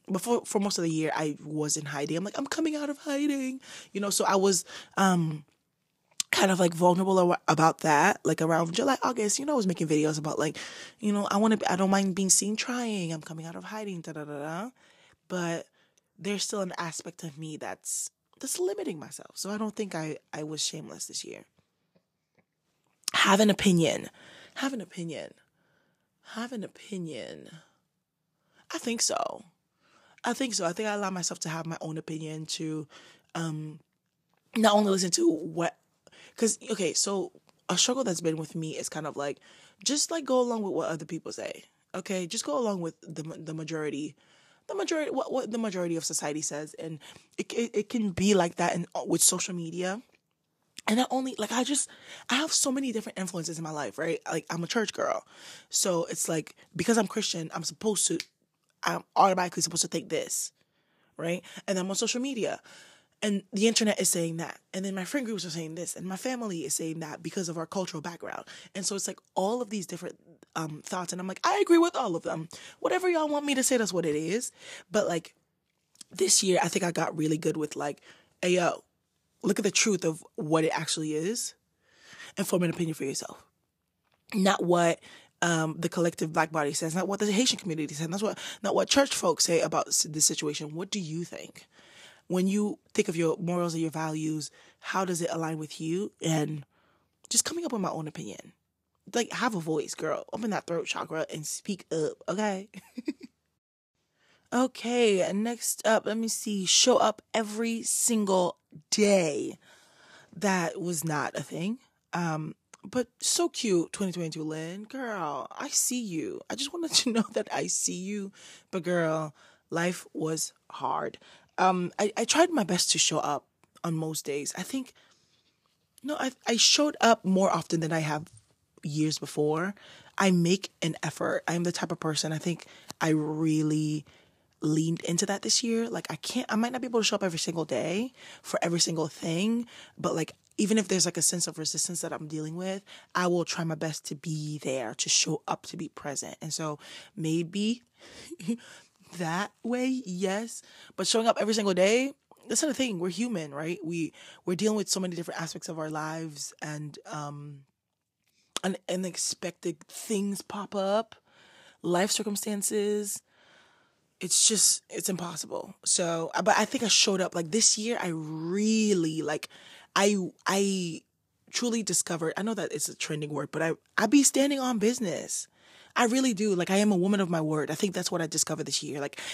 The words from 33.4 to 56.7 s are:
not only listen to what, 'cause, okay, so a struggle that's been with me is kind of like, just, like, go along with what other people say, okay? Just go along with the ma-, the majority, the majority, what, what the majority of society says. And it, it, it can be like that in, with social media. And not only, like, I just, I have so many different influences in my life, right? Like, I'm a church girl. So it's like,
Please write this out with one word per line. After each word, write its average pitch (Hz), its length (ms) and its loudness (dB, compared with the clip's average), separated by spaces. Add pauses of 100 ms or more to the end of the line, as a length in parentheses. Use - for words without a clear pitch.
not 220 200 8
only 208 160 6
listen 185 200 2
to 170 160 6
what, 160 480 0 (600)
'cause, - 240 2 (100)
okay, 190 240 0
so 196 380 0 (360)
a 180 100 0
struggle 254 260 4
that's 175 180 0
been 160 160 0
with 160 180 -10
me 160 220 -6
is 165 100 -8
kind 156 200 -6
of 139 100 -8
like, 143 220 -4 (440)
just, 294 280 0
like, 330 120 -2
go 254 160 4
along 233 220 2
with 190 120 -2
what 147 160 0
other 160 160 -4
people - 260 -10
say, - 340 -10 (300)
okay? 185 320 -4
Just 214 180 -6
go 285 120 -2
along 208 240 0
with 165 200 -6
the 156 220 -10
ma-, 160 140 -10
the 156 160 -10
majority, 151 640 -6 (520)
the - 80 -8
majority, 320 360 -2
what, 254 220 -2
what 240 180 -2
the 240 60 -4
majority 180 380 -2
of 160 100 -4
society 151 360 -4
says. 151 340 -8
And 160 240 -10 (380)
it, - 140 -6
it, 233 220 -2
it 208 160 0
can 214 220 0
be 196 240 4
like 175 200 4
that 175 200 2
in, 170 100 -2 (200)
with 170 160 2
social 185 340 2
media. 180 460 -6 (840)
And 214 100 4
not 254 140 4
only, 262 260 -2
like, 214 140 -2
I 240 120 2
just, 277 260 0 (400)
I 240 60 4
have 311 180 2
so - 180 2
many 262 200 -2
different 214 280 -6
influences 170 380 -4
in 165 60 -6
my 156 80 -6
life, 143 260 -6
right? 165 220 -2 (120)
Like, 160 180 -2
I'm 170 140 -2
a 170 40 -4
church 220 260 -2
girl. - 320 -2 (440)
So 175 360 2
it's - 240 -4
like, 160 260 -2 (200)